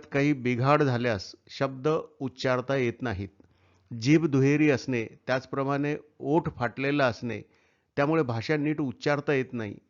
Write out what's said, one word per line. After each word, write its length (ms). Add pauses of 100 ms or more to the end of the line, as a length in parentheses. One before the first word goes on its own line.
(120)
काही 200
बिघाड 500
झाल्यास 520 (140)
शब्द 400 (320)
उच्चारता 560
येत 260
नाहीत. 260 (720)
जीभ 260
दुहेरी 440
असणे, 340 (220)
त्याचप्रमाणे 680 (220)
ओठ 380
फाटलेला 500
असणे, 360 (540)
त्यामुळे 260
भाषा 340
नीट 240
उच्चारता 520
येत 200
नाही. 220 (160)